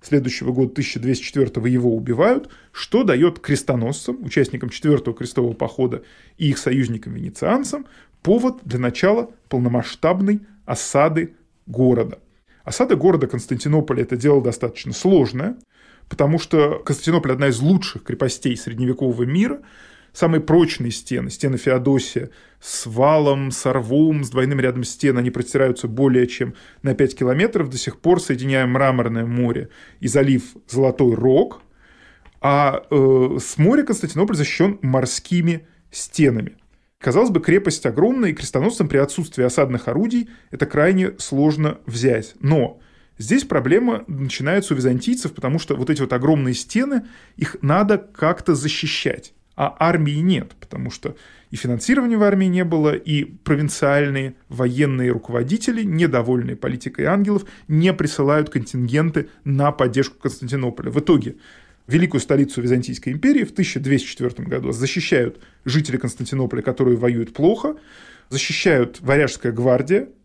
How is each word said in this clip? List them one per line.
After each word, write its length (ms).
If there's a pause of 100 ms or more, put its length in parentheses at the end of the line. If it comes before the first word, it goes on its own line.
следующего 520
года, 200
тысяча 240
двести 260
четвертого, 440
его 280
убивают. 540 (220)
Что 320
дает 360
крестоносцам, 840
участникам 460
четвертого 460
крестового 380
похода 500 (340)
и 120
их 80
союзникам-венецианцам, 1300 (360)
повод 420
для 160
начала 500 (200)
полномасштабной 920 (260)
осады 720 (300)
города. 540 (440)
Осада 320
города 320
Константинополя — 760
это 120
дело 260
достаточно 520
сложное, 640 (500)
потому 320
что 460
Константинополь — 480
одна 160
из 100
лучших 440
крепостей 520
средневекового 680
мира. 380 (520)
Самые 280
прочные 500
стены — 380
стены 280
Феодосия 760 (280)
с 260
валом, 640
с 220
рвом, 540
с 40
двойным 300
рядом 240
стен, 340
они 140
простираются 560
более 400
чем 260 (300)
на 100
пять 240
километров, 520
до 80
сих 200
пор 240
соединяя 460
Мраморное 580
море 440 (320)
и 80
залив 340 (240)
Золотой 480
Рог. 460 (800)
А, 500
э, 480
с 180
моря 260
Константинополь 520
защищен 460
морскими 840 (260)
стенами. 680 (420)
Казалось 300
бы, 100
крепость 460
огромная, 460
и 20
крестоносцам 560
при 80
отсутствии 460
осадных 440
орудий 420 (220)
это 140
крайне 540
сложно 640
взять. 560
Но 400 (360)
здесь 280
проблема 640
начинается 640
у 40
византийцев, 560
потому 240
что 180
вот 140
эти 120
вот 100
огромные 420
стены, 500 (340)
их 240
надо 360
как-то 580
защищать. 800 (240)
А 220
армии 420
нет, 380
потому 300
что 260 (360)
и 40
финансирования 600
в 60
армии 220
не 180
было, 320
и 300
провинциальные 1080 (120)
военные 640
руководители, 720
недовольные 720
политикой 500
ангелов, 400 (220)
не 260
присылают 560
контингенты 800 (160)
на 280
поддержку 480
Константинополя. 720
В 100
итоге 360 (500)
великую 360
столицу 400
Византийской 500
империи 320
в 100
тысяча 280
двести 260
четвертом 380
году 260
защищают 720 (240)
жители 320
Константинополя, 640
которые 360
воюют 360
плохо, 420 (540)
защищают 720
Варяжская 500
гвардия 560 (180)